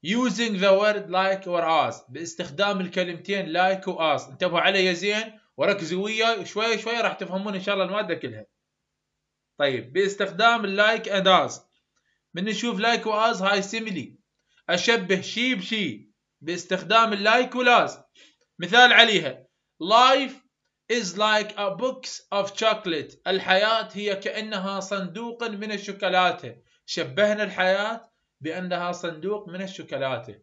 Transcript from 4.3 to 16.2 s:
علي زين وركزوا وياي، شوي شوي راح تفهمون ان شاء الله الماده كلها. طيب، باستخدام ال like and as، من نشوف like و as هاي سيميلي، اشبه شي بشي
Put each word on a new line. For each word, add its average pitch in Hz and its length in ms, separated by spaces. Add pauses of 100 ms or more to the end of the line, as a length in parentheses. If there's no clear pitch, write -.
علي 185 360
زين 208 440 (180)
وركزوا 175 480
وياي، 220 400
شوي 220 320
شوي 233 240
راح 196 120
تفهمون 196 420
ان 185 60
شاء 196 140
الله 190 100
الماده 185 300
كلها. 113 300 (1120)
طيب، 127 360
باستخدام 202 720
ال 196 160
like 214 240
and 185 440
as، - 100 (760)
من 175 120
نشوف 214 360
like 226 260
و 220 260
as 185 80
هاي 196 200
سيميلي، 196 540 (540)
اشبه 185 520
شي 247 340
بشي 185 540 (320)